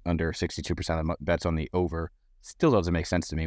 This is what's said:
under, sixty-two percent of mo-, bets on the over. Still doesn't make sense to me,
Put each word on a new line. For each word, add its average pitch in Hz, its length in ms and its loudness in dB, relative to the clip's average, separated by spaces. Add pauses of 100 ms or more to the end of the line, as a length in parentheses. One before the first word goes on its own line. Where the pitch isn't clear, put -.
under, 82 260 0
sixty-two - 420 -4
percent 80 260 -2
of 78 60 -2
mo-, 82 140 -2
bets 82 240 0
on 82 120 2
the 78 180 -2
over. 85 380 -2 (300)
Still - 280 2
doesn't 87 240 4
make 82 100 0
sense 87 240 0
to 76 80 -6
me, 80 100 -2